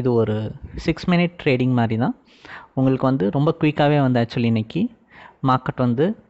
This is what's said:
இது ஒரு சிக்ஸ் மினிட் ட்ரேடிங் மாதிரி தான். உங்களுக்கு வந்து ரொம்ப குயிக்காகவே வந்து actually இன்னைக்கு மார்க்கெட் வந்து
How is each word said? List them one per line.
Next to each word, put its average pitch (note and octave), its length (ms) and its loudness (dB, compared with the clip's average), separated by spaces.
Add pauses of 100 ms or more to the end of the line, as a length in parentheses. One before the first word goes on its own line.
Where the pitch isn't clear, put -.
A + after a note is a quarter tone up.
இது B2+ 120 0
ஒரு G#2+ 260 0 (480)
சிக்ஸ் - 260 -2
மினிட் F3 300 0
ட்ரேடிங் B2+ 380 2
மாதிரி A2+ 240 0
தான். A3 120 -2 (640)
உங்களுக்கு C3 300 2
வந்து C3+ 260 0
ரொம்ப D3+ 240 2
குயிக்காகவே D3 460 2
வந்து B2 180 2
actually A#2 300 0
இன்னைக்கு A2 280 -2 (680)
மார்க்கெட் B2+ 360 -2
வந்து B2 200 0 (240)